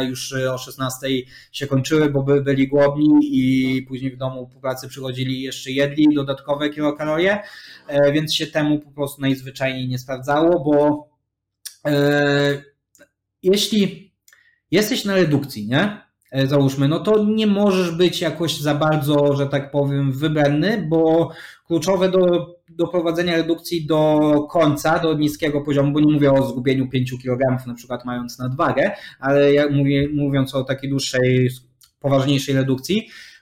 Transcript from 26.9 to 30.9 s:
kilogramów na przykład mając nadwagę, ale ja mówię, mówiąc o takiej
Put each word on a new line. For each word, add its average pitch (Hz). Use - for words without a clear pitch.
kilogramów 127
na 120
przykład 120
mając 123
nadwagę, 135
ale 143
ja 147
mówię, 143
mówiąc 139
o 135
takiej 139